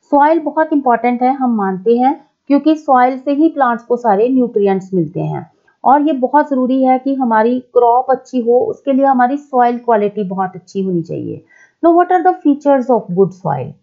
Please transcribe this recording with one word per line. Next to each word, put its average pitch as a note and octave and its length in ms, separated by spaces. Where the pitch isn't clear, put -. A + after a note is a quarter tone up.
Soil D4 380
बहुत D#4 340
important B3 500
है, B3+ 100
हम B3+ 220
मानते G3 420
हैं, C4 280
क्योंकि C#4+ 280
soil C4 440
से C#4+ 120
ही D4+ 180
plants B3 340
को A#3+ 140
सारे A3+ 320
nutrients G3+ 640
मिलते D#3+ 260
हैं D#3 320
और C#4 180
ये D#4 120
बहुत C#4 360
ज़रूरी C4 340
है B3+ 160
कि C4+ 160
हमारी A#3+ 440
crop B3 500
अच्छी B3+ 300
हो, A#3+ 200
उसके C4 340
लिए C4+ 120
हमारी C4 320
soil A#3+ 400
quality G#3+ 460
बहुत F#3 320
अच्छी F#3+ 280
होनी F3+ 180
चाहिए। B2 440
Now, E4+ 100
what F4 160
are F4+ 160
the F4+ 80
features C4+ 420
of G#3+ 260
good F#3 140
soil? C3+ 380